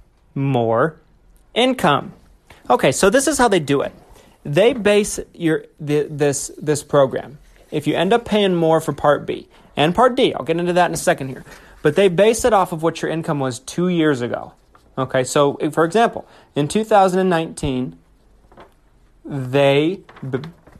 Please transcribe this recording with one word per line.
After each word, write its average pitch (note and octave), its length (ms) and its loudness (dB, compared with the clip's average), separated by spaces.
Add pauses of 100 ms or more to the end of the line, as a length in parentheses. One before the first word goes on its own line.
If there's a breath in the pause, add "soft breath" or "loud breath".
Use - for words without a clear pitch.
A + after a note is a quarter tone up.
(340)
more C3+ 680 -2 (540)
income. A#3 600 0 (560 soft breath)
Okay, A#3 220 2
so G3 200 2
this C4+ 160 2
is D4+ 100 0
how B3 120 4
they F#3+ 100 2
do C#3 220 -2
it. - 120 -8 (500 soft breath)
They F#3 300 2
base G#3 460 0 (140)
your, D#3 320 -2 (140)
the, D3 300 -2
this, C#3+ 480 -2
this D3 240 -2
program. - 560 0 (320 soft breath)
If D3+ 160 -6
you D3+ 100 0
end F#3 180 0
up A#3 120 2
paying G3+ 300 0
more D#3+ 260 2
for D#3 120 -4
Part C#3+ 340 0
B - 200 -8 (300 soft breath)
and D3+ 160 2
Part A#3+ 220 4
D, A3+ 180 2
I'll - 120 -8
get E3 120 -2
into F3 160 -2
that F3 140 2
in D#3+ 60 -6
a D#3+ 40 -8
second D#3+ 300 -2
here, C3 160 -14 (400 loud breath)
but D3 120 2
they G3+ 120 4
base G3 380 2
it A#3+ 80 2
off F#3 180 2
of D#3 100 -8
what E3 220 -4
your D#3 80 -4
income D#3+ 280 -4
was C3 200 -4
two F3+ 300 -4
years D#3 320 2
ago. - 320 -8 (440)
Okay, C3 260 -2
so, C#3+ 340 2 (140)
for D#3 120 0
example, G3+ 420 0 (300 soft breath)
in D3 120 0
two G#3+ 160 -2
thousand F#3+ 360 4
and F#3+ 100 2
nineteen, D#3+ 680 -4 (1300)
they C#3+ 760 0 (280)
b-, B2+ 100 -4 (400)